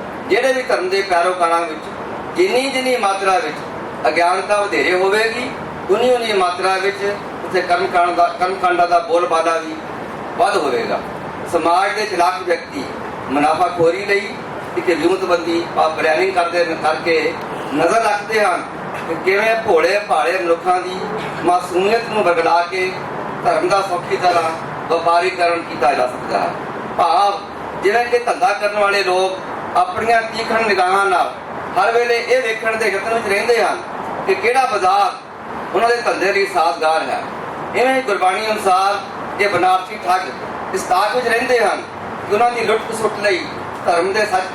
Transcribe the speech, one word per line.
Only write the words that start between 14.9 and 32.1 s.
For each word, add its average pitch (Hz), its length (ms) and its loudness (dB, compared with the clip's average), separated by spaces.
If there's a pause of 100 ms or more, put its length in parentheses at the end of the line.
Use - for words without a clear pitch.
ਭਾਵ - 200 2
ਪਲੈਨਿੰਗ 160 380 2
ਕਰਦੇ, 170 300 2 (180)
ਕਰਕੇ 160 500 0 (420)
ਨਜ਼ਰ 165 280 2
ਰੱਖਦੇ 214 380 0
ਹਨ 185 240 0 (440)
ਕਿ 165 60 -2 (100)
ਕਿਵੇਂ 208 300 2 (120)
ਭੋਲੇ 175 320 4 (100)
ਭਾਲੇ 165 300 2
ਮਨੁੱਖਾਂ 170 420 2
ਦੀ - 180 -6 (460)
ਮਾਸੂਮੀਅਤ 185 640 2
ਨੂੰ 208 140 0
ਬਰਗਲਾ 165 360 4 (100)
ਕੇ 185 200 -2 (540)
ਧਰਮ - 240 2
ਦਾ 196 120 2
ਸੌਖੀ 180 360 -2
ਤਰ੍ਹਾਂ 170 340 2 (400)
ਵਪਾਰੀਕਰਨ 170 720 2
ਕੀਤਾ 160 320 0
ਜਾ 127 120 2
ਸਕਦਾ - 320 -4
ਹੈ। - 120 -2 (480)
ਭਾਵ 403 420 2 (420)
ਜਿਵੇਂ 220 220 4
ਕਿ 240 140 2
ਧੰਦਾ 202 340 2
ਕਰਨ 208 260 -2
ਵਾਲੇ 196 260 2
ਲੋਕ - 720 0
ਆਪਣੀਆਂ 226 440 2
ਤੀਖਣ 226 440 -2
ਨਿਗਾਹਾਂ 190 400 2
ਨਾਲ 175 260 2 (460)
ਹਰ 208 140 4
ਵੇਲੇ 240 240 2